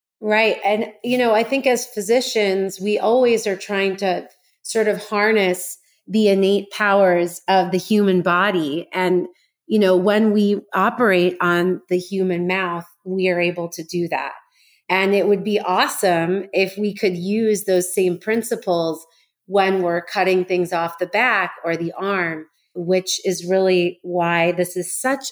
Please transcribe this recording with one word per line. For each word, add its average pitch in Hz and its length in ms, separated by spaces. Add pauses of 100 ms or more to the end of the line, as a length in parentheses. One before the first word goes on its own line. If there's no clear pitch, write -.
(200)
Right. 214 440
And, 214 280 (120)
you 247 120
know, 240 180
I 226 100
think 269 220
as 240 200
physicians, 196 920
we 208 180
always 233 480
are 196 100
trying 196 420
to 180 300 (340)
sort 214 260
of 190 200
harness 208 720 (280)
the 208 220
innate 196 420
powers 185 760
of 185 220
the 185 80
human 190 440
body. 175 720
And, 185 360 (380)
you 220 120
know, 185 180
when 208 360
we 202 280 (140)
operate 190 680
on 175 480
the 180 100
human 180 500
mouth, 180 380 (180)
we 185 240
are 175 120
able 175 280
to 165 160
do 170 240
that. 139 240 (560)
And 190 260
it 196 140
would 196 160
be 202 160
awesome 185 920
if 185 240
we 208 180
could 190 220
use 208 480
those 180 300
same 185 240
principles 175 880 (400)
when 190 360
we're 175 200
cutting 185 420
things 180 280
off 170 260
the 175 80
back 208 460 (120)
or 165 120
the 170 160
arm, 175 540 (280)
which 185 500
is 175 220
really 185 560
why 170 500
this 175 240
is 175 220
such 277 340